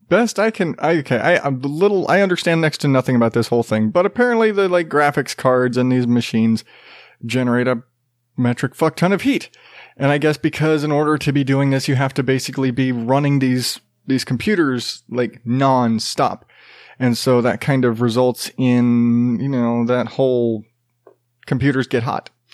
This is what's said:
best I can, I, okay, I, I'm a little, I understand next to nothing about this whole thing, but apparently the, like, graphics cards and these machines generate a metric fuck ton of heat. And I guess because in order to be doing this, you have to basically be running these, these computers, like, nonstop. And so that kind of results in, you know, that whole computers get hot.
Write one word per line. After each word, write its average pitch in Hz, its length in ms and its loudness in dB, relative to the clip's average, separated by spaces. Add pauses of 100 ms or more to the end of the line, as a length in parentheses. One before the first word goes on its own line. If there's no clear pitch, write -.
best 214 300 2
I 220 120 0
can, 180 280 -4
I, 160 200 2
okay, 135 180 -2
I, 160 280 0
I'm 135 160 -4
a 139 60 -6
little, 180 420 0
I 185 120 4
understand 170 400 0
next 156 160 -2
to 151 100 -2
nothing 131 300 2
about 117 160 2
this 117 160 0
whole 120 120 2
thing, 110 280 -2
but 175 160 0
apparently 226 480 0
the, 196 160 2
like, 175 180 0
graphics 143 480 0
cards 127 400 2
and 127 160 2
these 123 160 0
machines 113 560 0 (600)
generate 123 420 0
a 123 160 -2 (540)
metric 123 360 -2
fuck - 220 -2
ton 180 160 0
of 202 120 -2
heat. 269 260 -2 (480)
And 139 120 0
I 147 80 2
guess 151 200 0
because 151 480 0
in 151 80 0
order 151 240 2
to 143 160 -2
be 143 100 2
doing 139 280 2
this, 135 180 -2
you 139 60 2
have 135 180 0
to 135 100 -2
basically 131 480 -2
be 131 220 -2
running 139 460 0
these, 127 420 -2 (240)
these 131 180 0
computers, 135 840 -2
like, 120 340 -6
nonstop. 123 1000 0 (540)
And 123 200 0
so 123 240 2
that 120 180 0
kind 135 240 0
of 117 160 0
results 123 580 0
in, 120 840 2
you 139 80 -4
know, 117 380 -2
that 123 200 -2
whole 120 560 0 (840)
computers 131 400 0
get 120 160 -2
hot. - 260 -6 (240)